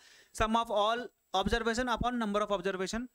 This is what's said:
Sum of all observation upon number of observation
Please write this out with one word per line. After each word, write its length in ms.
Sum 200
of 160
all 340
observation 600
upon 260
number 240
of 100
observation 580